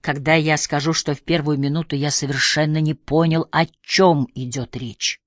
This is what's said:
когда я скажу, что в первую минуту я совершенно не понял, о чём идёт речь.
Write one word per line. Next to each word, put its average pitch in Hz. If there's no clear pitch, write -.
когда 143
я 156
скажу, 147
что 151
в -
первую 151
минуту 147
я 143
совершенно 151
не 156
понял, 160
о 160
чём 165
идёт 127
речь. -